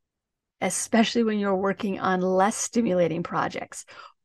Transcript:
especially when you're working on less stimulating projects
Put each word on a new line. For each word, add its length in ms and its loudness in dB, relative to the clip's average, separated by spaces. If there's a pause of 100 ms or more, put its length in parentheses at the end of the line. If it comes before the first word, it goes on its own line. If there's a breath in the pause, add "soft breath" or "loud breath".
(600)
especially 640 2
when 160 0
you're 160 0
working 440 -2
on 220 0
less 340 2
stimulating 680 0
projects 600 -6 (420 loud breath)